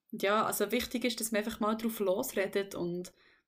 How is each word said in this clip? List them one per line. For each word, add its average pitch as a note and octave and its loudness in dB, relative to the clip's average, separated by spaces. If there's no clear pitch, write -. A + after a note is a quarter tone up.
Und - -4
ja, G#3 4
also G#3 0
wichtig A#3+ 0
ist, A#3 0
dass A3+ -4
man G#3 2
einfach A3+ -4
mal A3 2
drauf A3+ -2
losredet G3 0
und F3 -4